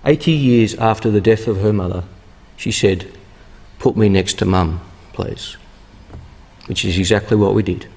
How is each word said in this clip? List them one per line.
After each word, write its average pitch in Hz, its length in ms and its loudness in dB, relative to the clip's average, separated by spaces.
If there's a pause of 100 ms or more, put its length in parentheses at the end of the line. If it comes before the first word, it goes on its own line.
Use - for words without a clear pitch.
Eighty 156 280 2
years 120 420 2
after 113 380 0
the 104 80 2
death 107 260 0
of 101 140 -2
her 104 120 2
mother, 92 300 -4 (540)
she - 160 -6
said, 95 340 0 (720)
"Put - 180 0
me 107 120 4
next 95 300 2
to - 60 0
Mum, 87 360 0 (320)
please," - 440 -10 (1080)
which - 180 -6
is 92 140 0
exactly 101 380 0
what 98 180 2
we 107 80 2
did. 92 240 -4 (100)